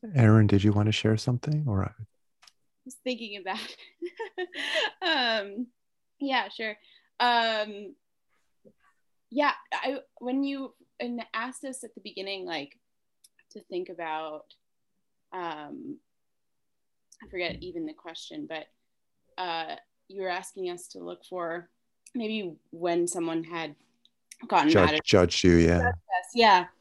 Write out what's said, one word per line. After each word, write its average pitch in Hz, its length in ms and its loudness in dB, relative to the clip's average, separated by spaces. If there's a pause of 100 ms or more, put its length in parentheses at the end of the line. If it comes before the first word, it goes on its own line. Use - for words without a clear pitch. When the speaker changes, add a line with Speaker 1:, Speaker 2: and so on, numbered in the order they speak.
(140)
Speaker 1:
Erin, 110 320 8
did 101 180 4
you 107 80 6
want 104 140 2
to 110 60 2
share 110 240 2
something, 151 500 -2
or? 98 180 0
Speaker 2:
I 101 80 -10 (920)
was 254 200 -20
thinking 220 360 -8
about 190 200 -8
it. - 920 -12
<laughs> 277 60 -14 (440)
Um, 233 640 -2 (540)
yeah, 247 280 -2
sure. 214 280 -8 (440)
Um, 220 760 0 (1400)
yeah, 277 220 2 (200)
I, 269 260 -4 (200)
when 254 260 -2
you, 277 300 -8 (260)
and 240 220 -6 (120)
asked 240 300 -8
us 262 200 -12
at 226 100 -20
the - 80 -20
beginning, 190 440 -10
like, 156 320 -8 (760)
to 208 80 -18
think 180 280 -8
about, 160 560 -8 (880)
um, 151 680 -10 (1200)
I 220 80 -20
forget 175 320 -6
even 165 240 -10
the 156 80 -10
question, 165 540 -14
but, 156 180 -10 (720)
uh, 165 380 -6 (320)
you 190 140 -10
were 185 60 -4
asking 185 420 -6
us 175 180 -12
to 185 100 -18
look 175 260 -12
for 175 440 -8 (460)
maybe 214 380 -4 (180)
when 170 360 -2
someone 165 380 -4
had 160 300 -10 (720)
gotten 156 220 4
Speaker 1:
Judge-, 95 160 8
Speaker 2:
mad - 100 4
at - 80 -2
Speaker 1:
judged 90 400 6
you, 87 100 10
yeah. 85 240 8
Speaker 2:
Judged 85 80 2
us, - 480 -4
yeah. 208 300 8 (160)